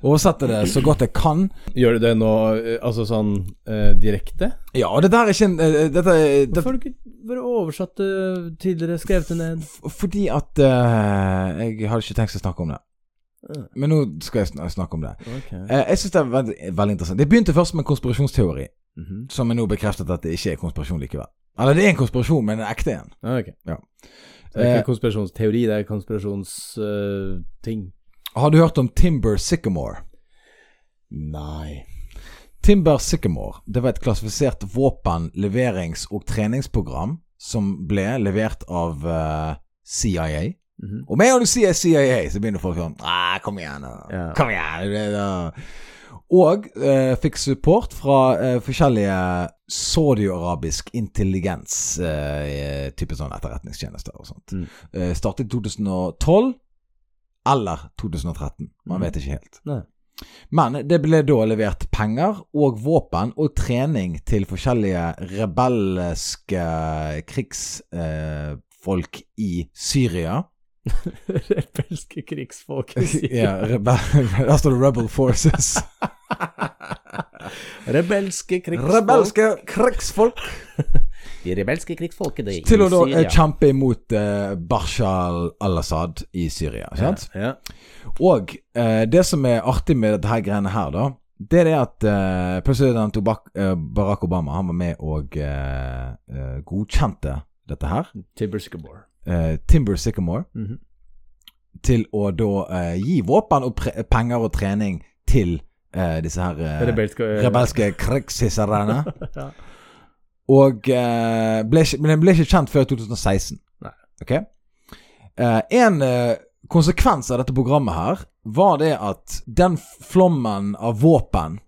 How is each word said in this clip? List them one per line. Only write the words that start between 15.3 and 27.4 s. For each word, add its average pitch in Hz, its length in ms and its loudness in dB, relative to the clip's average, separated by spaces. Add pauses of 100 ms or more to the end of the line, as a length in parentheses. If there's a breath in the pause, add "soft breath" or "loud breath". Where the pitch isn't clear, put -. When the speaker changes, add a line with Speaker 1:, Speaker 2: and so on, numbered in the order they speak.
Speaker 1:
Eh, 107 360 -2
jeg 185 80 2
synes 190 140 -4
det 175 100 2
er 131 80 -2
veldig, 120 260 -2 (220)
veldig 101 140 2
interessant. 90 260 -4
Det 143 120 2
begynte 196 280 6
først 170 160 2
med 160 80 -2
en - 140 -6
konspirasjonsteori, 107 720 0 (300)
Speaker 2:
Mhm. 95 340 -12
Speaker 1:
som 120 200 -2
er 117 40 0
nå 117 120 -2
bekreftet 95 440 -4
at 85 100 -4
det 82 160 -6
ikke - 140 -4
er 78 100 -6
konspirasjon 80 400 -6
likevel. 67 240 -10 (320)
Eller 131 160 4
det 185 120 4
er 208 40 6
en 175 60 4 (100)
konspirasjon, 123 400 0
men 110 140 -2
en 110 80 -6
ekte 117 260 -4
en. - 160 -12 (140)
Speaker 2:
Ja, 123 160 -2
ok. 101 80 -8 (180)
Speaker 1:
Ja. 80 100 -6 (760 loud breath)
Speaker 2:
Det 123 80 -2
er 120 160 4
ikke - 20 4
Speaker 1:
Eh, - 40 -2 (100)
Speaker 2:
konspirasjonsteori, 110 720 0
det 107 140 0
er 104 100 -4
konspirasjons-, 101 880 -8
eh, 101 640 -4 (220)